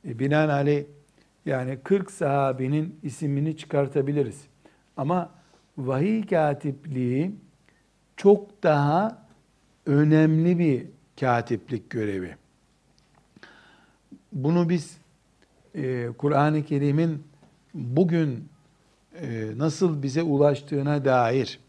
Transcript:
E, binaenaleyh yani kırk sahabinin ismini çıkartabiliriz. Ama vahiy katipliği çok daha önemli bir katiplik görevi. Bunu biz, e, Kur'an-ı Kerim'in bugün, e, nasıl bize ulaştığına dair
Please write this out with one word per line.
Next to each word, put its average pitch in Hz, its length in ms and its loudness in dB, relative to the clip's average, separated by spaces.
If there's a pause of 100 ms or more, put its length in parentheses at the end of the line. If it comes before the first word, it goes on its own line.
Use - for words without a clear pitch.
E, 120 140 -10
binaenaleyh 143 640 2 (640)
yani 131 380 -4
kırk 190 260 0
sahabinin 139 920 -2
ismini 147 540 -4
çıkartabiliriz. 143 880 -2 (520)
Ama 170 340 -2 (480)
vahiy 165 480 -2
katipliği 143 1080 -2 (800)
çok 202 460 2
daha 156 640 2 (600)
önemli 156 720 4
bir 147 280 0 (340)
katiplik 120 680 -2
görevi. 98 460 -6 (2000)
Bunu 165 360 0
biz, 165 300 -4 (760)
e, 127 340 -4 (100)
Kur'an-ı 147 460 2
Kerim'in 147 580 0 (520)
bugün, 151 760 0 (720)
e, 113 360 -8
nasıl 156 460 0
bize 139 200 -2
ulaştığına 143 840 0
dair 123 640 2